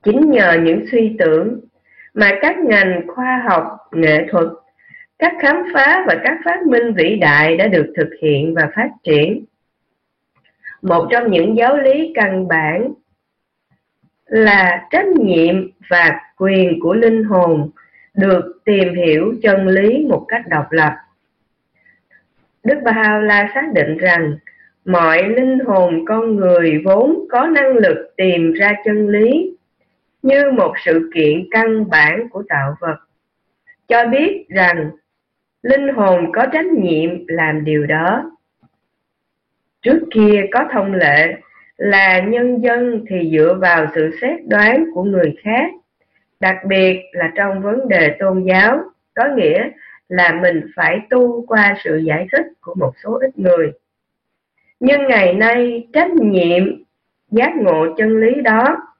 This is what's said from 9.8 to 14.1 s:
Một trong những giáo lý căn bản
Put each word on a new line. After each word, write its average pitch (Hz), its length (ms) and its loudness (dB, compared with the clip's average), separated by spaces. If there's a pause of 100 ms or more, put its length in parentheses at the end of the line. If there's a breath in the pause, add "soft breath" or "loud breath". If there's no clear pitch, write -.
Một 170 300 0
trong 240 200 0
những 190 260 2
giáo 254 200 4
lý 285 380 2
căn 190 320 -2
bản 170 460 -2 (1300)